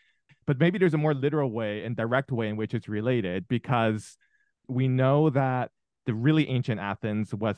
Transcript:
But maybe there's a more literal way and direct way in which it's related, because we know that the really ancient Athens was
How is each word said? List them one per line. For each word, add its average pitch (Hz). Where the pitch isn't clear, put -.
But 135
maybe 180
there's 175
a 151
more 151
literal 143
way 107
and 117
direct 123
way 113
in 107
which 107
it's 113
related, 107
because 113
we 127
know 131
that 127
the 117
really 147
ancient 120
Athens 104
was 104